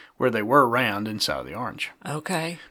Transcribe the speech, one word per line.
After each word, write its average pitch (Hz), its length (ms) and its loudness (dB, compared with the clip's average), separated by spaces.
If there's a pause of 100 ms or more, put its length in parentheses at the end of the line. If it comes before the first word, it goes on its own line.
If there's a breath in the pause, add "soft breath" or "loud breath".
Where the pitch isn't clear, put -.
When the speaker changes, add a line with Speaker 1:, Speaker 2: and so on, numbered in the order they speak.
(180 loud breath)
Speaker 1:
where 123 120 2
they 110 120 0
were 127 260 6
round 110 400 0
inside 104 320 -4
of 62 60 -8
the 73 100 -12
orange. 113 360 -8 (140)
Speaker 2:
Okay. 160 520 -6 (140)